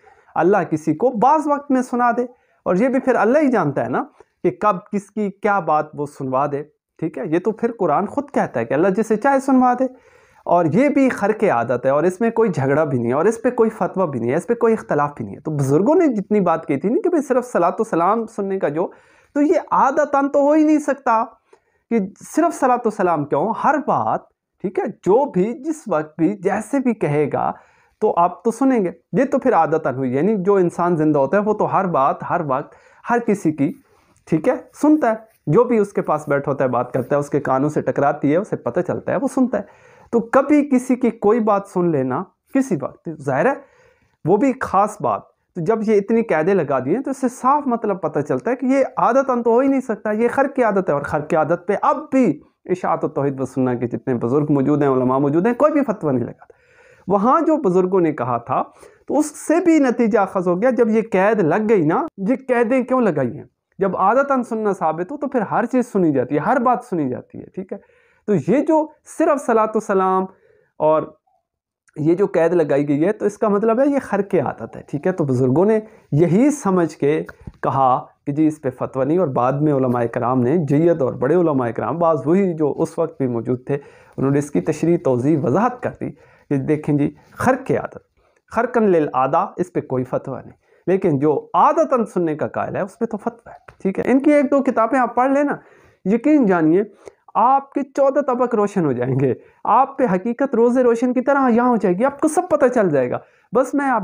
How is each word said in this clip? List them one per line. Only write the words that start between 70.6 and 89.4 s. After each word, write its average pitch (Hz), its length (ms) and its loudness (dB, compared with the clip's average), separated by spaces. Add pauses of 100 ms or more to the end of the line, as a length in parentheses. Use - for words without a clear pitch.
اور 156 240 2 (920)
یہ 151 180 2
جو 196 180 2
قید 170 200 2
لگائی 147 340 0
گئی 147 180 0
ہے 202 60 2
تو 208 140 -6
اس 202 120 -4
کا 226 120 -2
مطلب 220 300 2
ہے 277 80 2
یہ 285 140 0
خرق 196 340 -2 (100)
عادت - 300 -10
ہے، - 120 -14
ٹھیک 147 200 -6
ہے۔ 185 40 2
تو 185 140 -4
بزرگوں 131 400 2
نے 220 140 2 (320)
یہی 175 420 4
سمجھ 185 440 0
کے 151 240 0 (420)
کہا 135 260 2 (360)
کہ 147 60 -4
جی 151 160 2
اس 151 140 -4
پہ 131 160 -6
فتویٰ 131 280 -4
نہیں، 156 120 0
اور 185 120 0
بعد 135 320 0
میں 151 120 2
علماء 127 300 0 (100)
کرام 123 280 0
نے 123 140 2 (120)
جید 160 340 2
اور 120 120 -2
بڑے 127 220 0
علماء 147 400 0
کرام، 120 240 -4
بعض 165 260 0
وہی 180 280 2
جو 156 240 -2
اس 160 220 -4
وقت 165 180 -4
بھی 135 100 -2
موجود 123 380 -4
تھے، 139 120 -4 (400)
انہوں 135 140 0
نے 143 80 2
اس 147 120 -6
کی 139 100 0
تشریح، 165 420 0
توضیح، 135 400 0
وضاحت 202 400 0
کر 107 180 -6
دی 131 100 -8
کہ - 460 -8 (100)
دیکھیں 151 300 0
جی 143 120 0 (280)
خرق 269 340 0
عادت، - 300 -6 (500)
خرقاً 233 400 0
للعادہ، 151 540 0 (120)